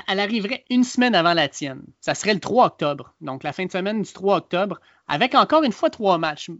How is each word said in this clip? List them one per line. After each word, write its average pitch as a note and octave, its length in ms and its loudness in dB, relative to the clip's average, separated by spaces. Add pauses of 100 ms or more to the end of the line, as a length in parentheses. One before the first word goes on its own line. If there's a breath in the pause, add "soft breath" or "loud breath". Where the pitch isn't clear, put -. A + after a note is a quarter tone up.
elle G3 140 -2
arriverait G#3 500 -4
une B3 140 4
semaine B3 320 0
avant E3+ 180 4
la D3+ 140 2
tienne. C#3 340 -10 (180)
Ça D3+ 140 -2
serait G3+ 200 0
le F3+ 40 -2
trois - 280 2
octobre, D3 540 -4
donc C3+ 220 -12
la D3 100 -8
fin F#3 140 -6
de F#3 60 -10
semaine G3 300 -4
du - 100 -10
trois F#3+ 240 0
octobre, F3+ 420 -2 (300 soft breath)
avec A#3+ 260 0
encore D4+ 300 4
une A#3 80 0
fois D#4+ 180 0
trois F#3+ 260 0
matchs. D#3+ 320 -4 (120)